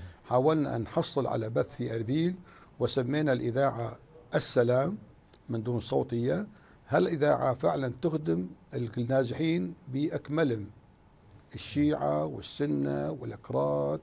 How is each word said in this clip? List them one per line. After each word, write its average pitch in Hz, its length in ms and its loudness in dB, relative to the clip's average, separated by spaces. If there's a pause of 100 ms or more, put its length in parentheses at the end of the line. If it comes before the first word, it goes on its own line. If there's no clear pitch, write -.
(280)
حاولنا 135 480 4
أن 117 40 0
نحصل 135 460 0
على 113 240 -2
بث 131 260 -2
في 120 200 -4
أربيل 151 380 0 (460)
وسمينا 135 520 2
الإذاعة 120 640 0 (360)
السلام 135 640 2 (500)
من 117 140 -2
دون 120 180 -2
صوتية. 131 640 0 (420)
هالإذاعة 143 640 2
فعلا 143 380 0 (100)
تخدم 165 440 0 (280)
النازحين 131 1000 0 (140)
بأكملهم، 139 800 -2 (880)
الشيعة 147 680 0
والسنة 143 880 -2
والأكراد 143 920 -2